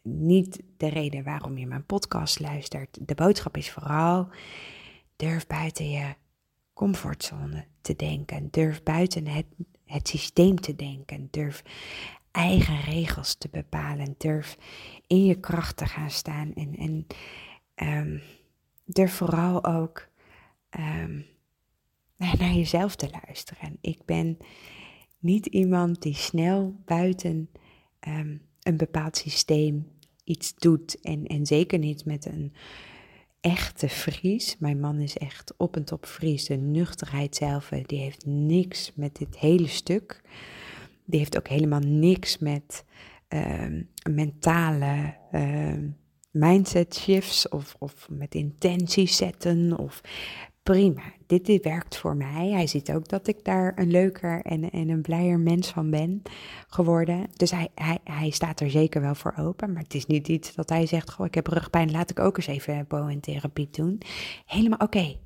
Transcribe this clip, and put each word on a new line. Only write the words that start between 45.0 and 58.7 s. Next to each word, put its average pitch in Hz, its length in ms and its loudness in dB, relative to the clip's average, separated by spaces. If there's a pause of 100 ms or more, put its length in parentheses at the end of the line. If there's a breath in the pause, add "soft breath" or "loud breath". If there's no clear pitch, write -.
ehm, 151 580 -2 (420)
mindset 175 640 4
shifts - 540 2
of, 143 300 -8
of - 300 -12
met 143 260 -8
intenties 175 800 2
zetten. 175 600 2
Of, - 240 -8 (600 loud breath)
prima, 190 400 6 (240)
dit, 180 180 4
dit 202 180 6
werkt 160 340 -4
voor 156 180 -2
mij. 147 340 -2
Hij 180 180 2
ziet 143 240 -2
ook 160 160 -2
dat 196 200 -2
ik 214 160 -4
daar 185 360 2
een 170 120 4
leuker 180 500 2
en, 165 300 -4
en 160 180 -2
een 160 120 0
blijer 170 380 2
mens 170 300 4
van 156 200 -2
ben 165 320 0 (460 loud breath)
geworden. 170 680 2
Dus - 180 2
hij, 170 240 -2
hij, 160 280 -2
hij 156 260 -2
staat 151 300 -2
er 147 100 2
zeker 156 320 4